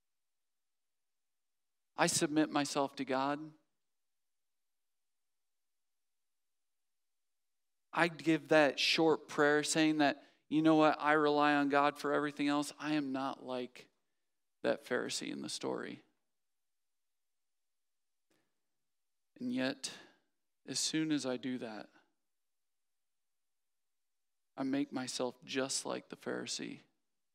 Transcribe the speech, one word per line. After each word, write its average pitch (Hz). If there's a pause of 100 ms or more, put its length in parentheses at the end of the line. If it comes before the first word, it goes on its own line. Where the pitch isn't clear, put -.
(2000)
I 165
submit 156
myself 143
to 135
God. 135 (4000)
I 165
give 147
that 151
short -
prayer 147
saying 156
that, 143 (280)
you 156
know 160
what, 156
I 147
rely 147
on 143
God 143
for 147
everything 147
else. 147
I 147
am 143
not 131
like 127 (720)
that 127
Pharisee -
in 139
the 147
story. 123 (3500)
And 123
yet, 131 (800)
as 139
soon 156
as 139
I 127
do 127
that, 110 (2750)
I 135
make 139
myself 127 (100)
just 135
like 127
the -
Pharisee - (540)